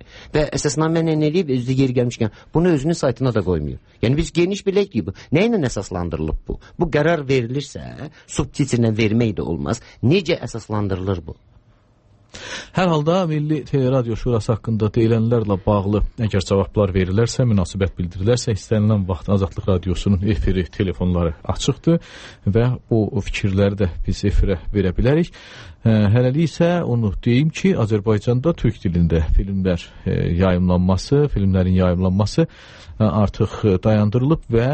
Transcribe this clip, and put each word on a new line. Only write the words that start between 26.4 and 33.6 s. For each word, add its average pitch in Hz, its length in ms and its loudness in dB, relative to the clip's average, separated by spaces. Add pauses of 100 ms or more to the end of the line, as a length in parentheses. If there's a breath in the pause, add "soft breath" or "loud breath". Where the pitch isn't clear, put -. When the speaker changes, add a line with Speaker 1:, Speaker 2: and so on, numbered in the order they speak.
Speaker 2:
isə 170 240 2 (100)
onu 117 380 0
deyim 131 340 2
ki, 196 220 0
Azərbaycanda 113 800 0
türk - 260 -2
dilində 82 480 2
filmlər, 95 560 0 (140)
e, 92 180 -2 (140)
yayımlanması, 90 960 2
filmlərin 92 500 2
yayımlanması, 92 680 2
e, - 580 -6
artıq, 104 560 0